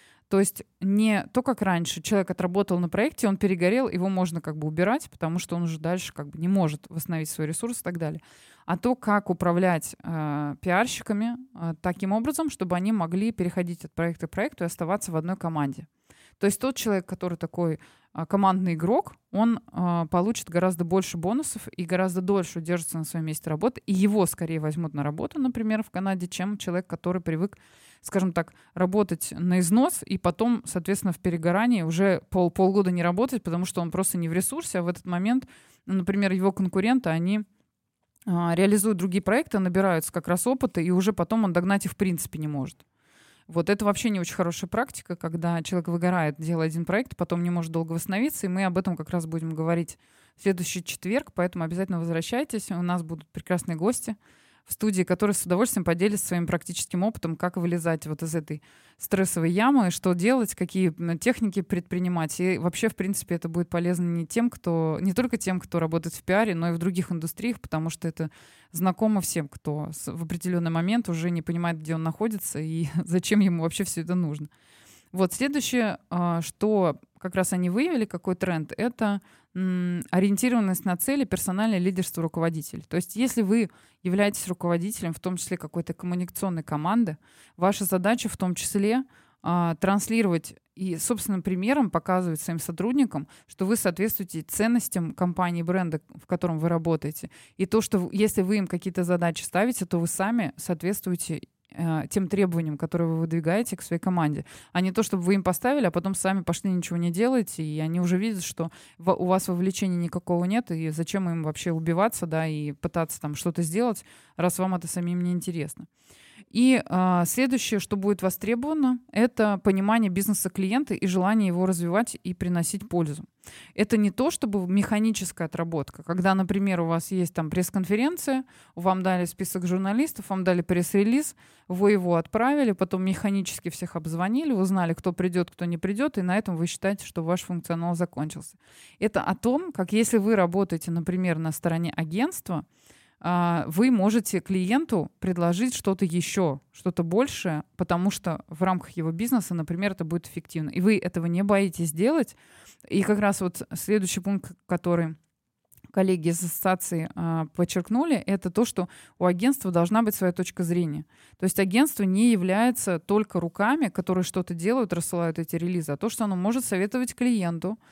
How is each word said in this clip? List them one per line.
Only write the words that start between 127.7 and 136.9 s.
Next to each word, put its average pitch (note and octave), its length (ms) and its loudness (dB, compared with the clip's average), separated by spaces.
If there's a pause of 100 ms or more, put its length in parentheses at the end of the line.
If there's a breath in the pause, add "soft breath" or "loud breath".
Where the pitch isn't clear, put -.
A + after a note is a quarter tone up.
вам F#3 280 2
дали F3+ 220 2
список F3+ 420 -4
журналистов, G3 640 0
вам F#3+ 140 -2
дали F3+ 180 4
пресс-релиз, G3+ 760 2 (320 soft breath)
вы F#3+ 240 2
его F3+ 240 2
отправили, A#3+ 560 2
потом F#3 320 -2
механически F#3+ 680 -2
всех - 260 -8
обзвонили, F3+ 560 -2
узнали, F#3 420 2
кто F3+ 200 -2
придет, F3+ 380 0
кто - 140 -6
не E3+ 120 -2
придет, G#3 400 -2
и F#3+ 60 0
на F3+ 140 2
этом G3 200 -2
вы E3 80 0
считаете, G3 400 -2